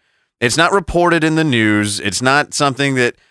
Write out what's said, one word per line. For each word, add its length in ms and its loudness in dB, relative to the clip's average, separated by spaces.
It's 200 0
not 140 2
reported 520 0
in 120 0
the 80 2
news. 560 0
It's 200 -6
not 320 0
something 440 -2
that, 180 0